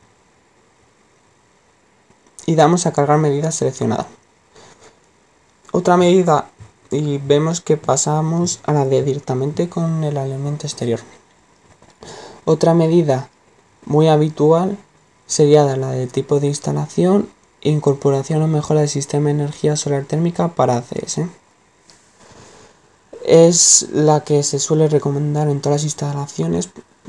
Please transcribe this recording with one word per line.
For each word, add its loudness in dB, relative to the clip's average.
y 0
damos 4
a -2
cargar 2
medida 0
seleccionada. -4
Otra 2
medida, 2
y -2
vemos 0
que 0
pasamos -2
a -2
la 2
de 0
directamente -4
con -4
el -4
aislamiento -6
exterior. -4
Otra 2
medida 0
muy 2
habitual 2
sería 4
la -4
de -4
tipo -2
de 0
instalación, 0
incorporación 0
o 2
mejora 0
del 0
sistema -2
de 0
energía -2
solar -4
térmica -2
para 0
A -6
C -10
S. -6
Es 6
la 2
que 0
se -4
suele 2
recomendar 0
en -2
todas 0
las -4
instalaciones, -4